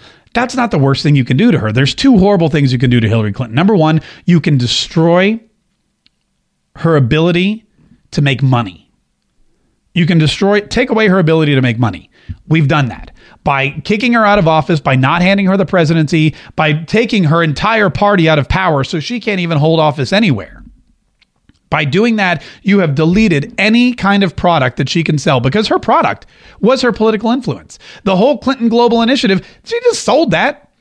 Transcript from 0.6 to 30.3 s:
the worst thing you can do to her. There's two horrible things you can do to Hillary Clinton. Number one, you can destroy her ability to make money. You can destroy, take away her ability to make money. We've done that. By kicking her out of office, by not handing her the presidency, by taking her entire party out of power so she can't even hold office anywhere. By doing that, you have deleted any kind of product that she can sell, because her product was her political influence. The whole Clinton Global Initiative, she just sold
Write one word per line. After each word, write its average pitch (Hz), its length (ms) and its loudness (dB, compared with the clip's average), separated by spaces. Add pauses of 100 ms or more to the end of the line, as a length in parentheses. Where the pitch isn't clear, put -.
the 165 80 0
worst 135 240 0
thing 147 140 2
you 127 80 0
can 123 100 -2
do 220 160 2
to 160 80 2
her. 107 140 -4
There's 135 200 0
two 269 240 2
horrible 185 300 2
things 143 240 0
you 127 80 -2
can 123 100 0
do 120 120 2
to 113 60 2
Hillary 107 260 0
Clinton. 120 200 -8
Number 190 220 2
one, 156 240 2 (260)
you 175 140 4
can 147 180 0
destroy 170 840 0 (1400)
her 165 180 0
ability 170 720 0 (460)
to - 100 -2
make 139 200 -2
money. 120 480 -2 (1040)
You 170 120 0
can 165 140 0
destroy, 196 420 0
take 233 280 -2
away 220 200 0
her 190 100 2
ability 160 340 2
to 131 80 2
make 120 160 0
money. 104 320 -4 (380)
We've 151 220 0
done 147 180 0
that. - 240 -14 (320)
By 139 280 -2 (120)
kicking 226 300 -2
her 226 120 2
out 208 140 2
of 165 80 2
office, 160 320 0
by 135 160 0
not 139 260 0
handing 196 260 0
her 190 100 2
the 196 80 0
presidency, 160 680 0 (220)
by 156 180 0
taking 202 520 0
her 165 180 2
entire 202 460 0
party 202 400 2
out 156 100 2
of 131 80 -2
power 165 380 0
so 165 160 -6
she 240 180 -8
can't 196 220 -4
even 165 160 -2
hold 160 240 2
office 147 320 -2
anywhere. 147 500 -2 (1080)
By 156 160 -2
doing 214 320 0
that, 180 260 -2 (200)
you 202 160 2
have 156 160 0
deleted 165 640 0
any 233 360 2
kind 202 320 0
of 170 100 -4
product 156 400 0
that 143 140 -4
she 165 160 -2
can 151 120 0
sell, 135 220 0
because 160 300 -2
her 339 100 0
product 226 460 -2 (340)
was 254 220 0
her 247 100 0
political 220 400 -2
influence. 226 480 -8 (240)
The 190 140 0
whole 240 220 2
Clinton 240 280 -2
Global 233 340 2
Initiative, 226 460 0 (160)
she 466 160 -6
just 480 240 -2
sold 262 280 0